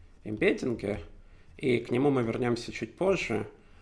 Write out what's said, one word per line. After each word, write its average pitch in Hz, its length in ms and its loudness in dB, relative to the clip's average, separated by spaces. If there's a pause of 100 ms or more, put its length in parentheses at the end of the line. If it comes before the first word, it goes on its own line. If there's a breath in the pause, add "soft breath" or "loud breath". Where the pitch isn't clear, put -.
(240 soft breath)
эмбеддинги, 107 760 0 (580 soft breath)
и 123 220 2
к 117 100 -6
нему 139 220 4
мы 131 100 2
вернемся 113 500 0
чуть - 240 -8
позже. 139 520 0 (340 soft breath)